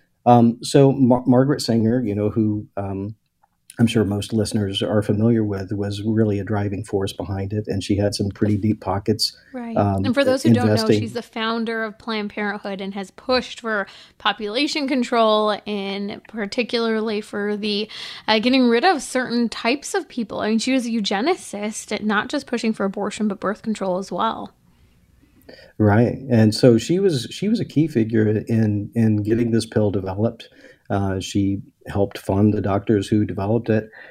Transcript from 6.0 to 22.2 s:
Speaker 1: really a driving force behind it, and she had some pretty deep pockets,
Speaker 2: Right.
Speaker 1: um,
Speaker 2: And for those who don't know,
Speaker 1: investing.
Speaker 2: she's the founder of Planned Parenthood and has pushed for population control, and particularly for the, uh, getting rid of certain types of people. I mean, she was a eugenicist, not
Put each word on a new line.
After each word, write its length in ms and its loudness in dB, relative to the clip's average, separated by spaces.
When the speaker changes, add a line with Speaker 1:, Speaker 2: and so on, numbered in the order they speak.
Speaker 1:
really 380 0
a 60 -4
driving 400 -4
force 280 -4
behind 400 -6
it, 140 -4
and 160 -4
she 140 0
had 180 0
some 160 -4
pretty 260 0
deep 240 0
pockets, 560 -4
Speaker 2:
Right. 240 -8
Speaker 1:
um, 280 0
Speaker 2:
And 100 0
for 80 2
those 220 0
who 80 6
don't 140 4
know, 80 4
Speaker 1:
investing. 260 2
Speaker 2:
she's 140 -8
the 80 -6
founder 600 -4
of 160 -10
Planned 320 -6
Parenthood 500 -8
and 140 -8
has 160 -10
pushed 520 -4
for 260 -4
population 680 -2
control, 800 2
and 640 -6
particularly 920 -2
for 360 -4
the, 340 -4
uh, 100 4
getting 300 4
rid 160 4
of 180 4
certain 460 -2
types 440 -4
of 160 -4
people. 300 -6
I 120 0
mean, 100 2
she 120 0
was 140 2
a 40 -4
eugenicist, 1120 -2
not 280 0